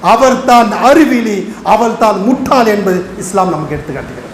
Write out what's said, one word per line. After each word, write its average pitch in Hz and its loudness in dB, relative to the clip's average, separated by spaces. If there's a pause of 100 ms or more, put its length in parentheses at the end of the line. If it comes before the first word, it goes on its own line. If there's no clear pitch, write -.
(120)
அவர்தான் 240 2 (180)
அறிவிலி, 240 2 (340)
அவள்தான் 220 0
முட்டாள் 254 2
என்பது 190 0 (240)
இஸ்லாம் 185 -2
நமக்கு 151 -6
எடுத்து - -10
காட்டுகிறது. - -12